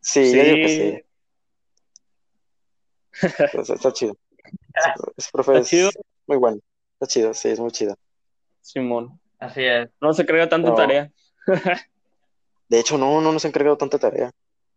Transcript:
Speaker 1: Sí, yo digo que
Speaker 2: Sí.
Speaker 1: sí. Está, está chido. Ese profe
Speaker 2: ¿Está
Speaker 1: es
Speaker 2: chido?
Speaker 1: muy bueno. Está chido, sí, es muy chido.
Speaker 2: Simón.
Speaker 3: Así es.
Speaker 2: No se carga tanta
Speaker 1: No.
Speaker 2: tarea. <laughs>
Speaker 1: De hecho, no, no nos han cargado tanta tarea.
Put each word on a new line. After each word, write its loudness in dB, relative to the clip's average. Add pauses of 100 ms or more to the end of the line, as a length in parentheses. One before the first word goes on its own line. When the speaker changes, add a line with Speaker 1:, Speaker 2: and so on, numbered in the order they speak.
Speaker 1:
Sí, 4
yo 6
digo 6
que 2
Speaker 2:
Sí. -2 (2250)
Speaker 1:
sí. 0
Está, -2
está -2
chido. -6 (1000)
Ese -14
profe 0
Speaker 2:
¿Está 4
Speaker 1:
es -6
Speaker 2:
chido? 4 (360)
Speaker 1:
muy 0
bueno. 0 (360)
Está -10
chido, 0
sí, -6
es -4
muy -6
chido. -6 (680)
Speaker 2:
Simón. -6 (200)
Speaker 3:
Así -8
es. 0 (120)
Speaker 2:
No 2
se 0
carga 2
tanta 0
Speaker 1:
No. 4
Speaker 2:
tarea. 2 (360)
<laughs> -2 (800)
Speaker 1:
De 4
hecho, 0
no, 2
no 2
nos -2
han -4
cargado 2
tanta -2
tarea. -2 (460)